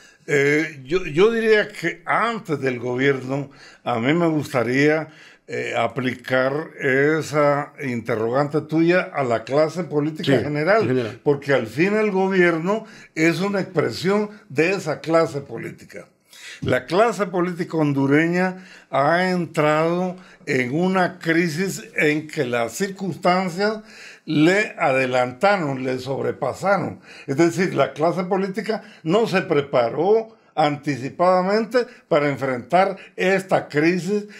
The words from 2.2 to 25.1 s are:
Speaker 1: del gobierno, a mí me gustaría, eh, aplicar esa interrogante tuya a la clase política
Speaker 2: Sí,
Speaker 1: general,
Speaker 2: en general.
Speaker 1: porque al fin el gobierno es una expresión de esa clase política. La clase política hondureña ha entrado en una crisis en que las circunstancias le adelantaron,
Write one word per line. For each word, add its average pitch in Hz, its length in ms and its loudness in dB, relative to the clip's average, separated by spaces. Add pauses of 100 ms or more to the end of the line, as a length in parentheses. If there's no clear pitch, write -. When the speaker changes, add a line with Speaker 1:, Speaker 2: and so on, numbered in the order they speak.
Speaker 1:
del 123 180 -2
gobierno, 131 720 -2 (320)
a 120 160 -2
mí 123 140 2
me 170 140 2
gustaría, 143 840 0 (380)
eh, 120 280 -8
aplicar 127 760 -2 (260)
esa 143 960 2 (100)
interrogante 123 760 -2
tuya 165 400 2
a 160 240 -4
la 113 180 0
clase 156 420 0
política 147 520 0
Speaker 2:
Sí, 113 80 0
Speaker 1:
general, 156 380 0
Speaker 2:
en 113 60 -2
general. 120 360 -2
Speaker 1:
porque 143 300 2
al 113 120 0
fin 156 280 0
el 214 160 0
gobierno 190 720 2 (300)
es 160 260 2
una 196 220 -2
expresión 180 680 -2 (220)
de 160 220 2
esa 160 280 -4
clase 160 400 0
política. 113 680 -14 (520)
La 127 240 0
clase 196 420 0
política 175 520 -2
hondureña 156 880 2 (240)
ha 165 400 2
entrado 170 840 0 (280)
en 131 340 0
una 185 400 0
crisis 165 640 -2 (140)
en 151 320 0
que 151 160 -4
las 120 280 -2
circunstancias 190 1080 -2 (440)
le 160 540 2
adelantaron, 131 1040 0